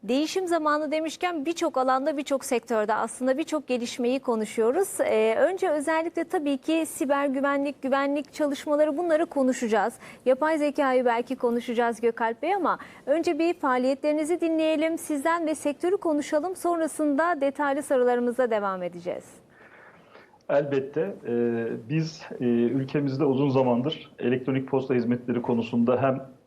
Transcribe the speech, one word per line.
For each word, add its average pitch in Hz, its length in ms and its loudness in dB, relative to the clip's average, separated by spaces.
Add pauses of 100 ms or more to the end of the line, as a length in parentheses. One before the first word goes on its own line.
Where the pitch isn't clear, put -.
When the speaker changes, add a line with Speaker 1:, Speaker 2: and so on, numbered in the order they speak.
Speaker 1:
Değişim 302 440 0
zamanı 311 440 0
demişken 320 540 -4
birçok 330 320 -2
alanda, 262 400 2
birçok 277 280 -2
sektörde 226 480 0
aslında 254 440 -2
birçok 311 300 -4
gelişmeyi 247 520 -2
konuşuyoruz. 233 800 0
Ee, 220 340 2
önce 359 340 2
özellikle 320 540 -2
tabii 294 340 -2
ki 320 280 0
siber 285 400 0
güvenlik, 277 560 -2
güvenlik 277 520 -2
çalışmaları, 294 640 0
bunları 330 280 2
konuşacağız. 240 760 0 (260)
Yapay 302 320 2
zekayı 277 480 2
belki 240 300 0
konuşacağız 233 680 -2
Gökalp 233 400 0
Bey 330 120 0
ama 285 240 0 (280)
önce 311 340 2
bir 339 140 2
faaliyetlerinizi 294 880 0
dinleyelim, 320 560 2
sizden 330 480 -2
ve 311 100 0
sektörü 339 420 -2
konuşalım. 311 580 -2
Sonrasında 320 840 0
detaylı 277 420 -2
sorularımıza 247 680 2
devam 196 320 -2
edeceğiz. 175 500 -8 (1160)
Speaker 2:
Elbette. 143 680 0 (120)
Ee, 117 380 0 (240)
biz, 160 320 -4 (180)
e, 127 60 -2
ülkemizde 135 800 0
uzun 139 240 2
zamandır 127 680 0
elektronik 131 480 0
posta 131 260 0
hizmetleri 120 480 0
konusunda 117 600 2
hem 135 460 -2